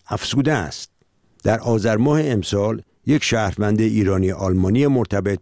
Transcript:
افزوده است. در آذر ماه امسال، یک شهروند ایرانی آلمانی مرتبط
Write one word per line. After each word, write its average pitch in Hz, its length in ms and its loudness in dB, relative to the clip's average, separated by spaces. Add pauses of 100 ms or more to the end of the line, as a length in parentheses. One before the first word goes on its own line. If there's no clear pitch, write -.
افزوده 131 440 -2
است. 90 380 -6 (540)
در 113 160 2
آذر 110 360 0
ماه 147 280 2
امسال، 104 580 -2 (240)
یک 143 180 2
شهروند 107 560 0
ایرانی 98 520 2
آلمانی 95 540 0
مرتبط 101 560 0